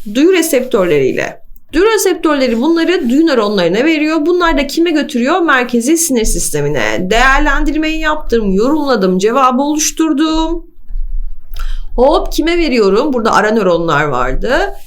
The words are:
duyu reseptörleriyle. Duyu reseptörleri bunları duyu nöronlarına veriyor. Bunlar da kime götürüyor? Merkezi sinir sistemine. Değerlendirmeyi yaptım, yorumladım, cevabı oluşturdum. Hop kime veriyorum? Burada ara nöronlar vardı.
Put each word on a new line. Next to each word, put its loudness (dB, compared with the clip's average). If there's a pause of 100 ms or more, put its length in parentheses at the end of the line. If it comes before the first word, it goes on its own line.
(140)
duyu 4
reseptörleriyle. 0 (300)
Duyu 2
reseptörleri 2
bunları 0
duyu 4
nöronlarına 0
veriyor. 0
Bunlar 2
da -2
kime 0
götürüyor? 0
Merkezi 0
sinir 0
sistemine. -2
Değerlendirmeyi 0
yaptım, 0
yorumladım, 0
cevabı 2
oluşturdum. -2 (1300)
Hop 2
kime 0
veriyorum? 2
Burada 0
ara 2
nöronlar 0
vardı. -2 (320)